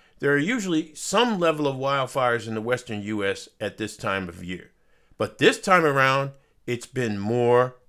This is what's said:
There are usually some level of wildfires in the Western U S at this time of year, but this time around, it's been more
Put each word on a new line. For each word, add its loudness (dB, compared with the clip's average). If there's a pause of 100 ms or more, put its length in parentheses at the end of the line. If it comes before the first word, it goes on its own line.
(200)
There 2
are 4
usually -2
some 0
level 2
of -2
wildfires 0
in -6
the -4
Western -4
U -4
S -4 (120)
at -6
this -6
time -4
of -14
year, -10 (480)
but -4
this 4
time 4
around, 2 (340)
it's -6
been -4
more 2 (120)